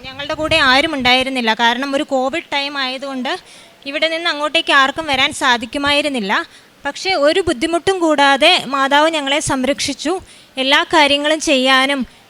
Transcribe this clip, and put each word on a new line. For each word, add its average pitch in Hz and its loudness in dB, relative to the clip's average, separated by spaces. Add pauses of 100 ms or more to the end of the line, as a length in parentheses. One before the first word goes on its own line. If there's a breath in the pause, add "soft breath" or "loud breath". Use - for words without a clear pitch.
ഞങ്ങളുടെ 277 -10
കൂടെ 311 -2
ആരും 294 4
ഉണ്ടായിരുന്നില്ല. 254 0
കാരണം 247 0
ഒരു 294 -2
കോവിഡ് 269 -4
ടൈം 285 -4
ആയതുകൊണ്ട് 269 -6 (460 loud breath)
ഇവിടെ 294 -2
നിന്ന് 330 -4
അങ്ങോട്ടേക്ക് 311 -2
ആർക്കും 277 2
വരാൻ 277 -2
സാധിക്കുമായിരുന്നില്ല. 277 -2 (400 soft breath)
പക്ഷേ 285 -6
ഒരു 320 2
ബുദ്ധിമുട്ടും 339 -2
കൂടാതെ 294 4
മാതാവ് 277 2
ഞങ്ങളെ 294 -2
സംരക്ഷിച്ചു. 285 -2 (380 loud breath)
എല്ലാ 277 2
കാര്യങ്ങളും 294 2
ചെയ്യാനും 269 2 (220 soft breath)